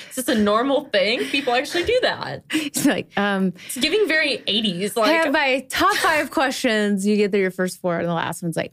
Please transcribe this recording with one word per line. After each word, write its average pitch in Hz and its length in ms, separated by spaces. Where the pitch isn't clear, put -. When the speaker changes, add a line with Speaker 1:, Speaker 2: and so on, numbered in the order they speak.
Speaker 1:
is - 60
this 254 100
a 247 120
normal 254 460
thing? 208 340
People 269 240
actually 294 300
do 494 180
that. - 440
Speaker 2:
<laughs> - 40
It's 302 340
like, 220 320
um, 196 360
Speaker 1:
It's - 120
giving 320 300
very 302 380
eighties, 202 500
like 311 280
Speaker 2:
"Hey, 311 80
my 269 380
top 381 280
five 311 340
<laughs> - 80
questions." 214 680
You 208 80
get 202 160
through 202 100
your 190 80
first 185 320
four, 170 160
and 170 100
the 175 60
last 165 300
one's 165 120
like, 170 180